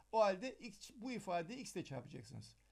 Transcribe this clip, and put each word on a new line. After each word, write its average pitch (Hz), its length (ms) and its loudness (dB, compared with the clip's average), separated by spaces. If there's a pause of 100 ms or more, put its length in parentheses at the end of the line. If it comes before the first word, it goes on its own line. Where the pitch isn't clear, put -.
(120)
O 220 80 8
halde 202 320 6
x, - 420 -14
bu 254 180 -4
ifadeyi 185 460 -2
x 220 180 -8
ile 170 80 -2
çarpacaksınız. 127 720 -10 (160)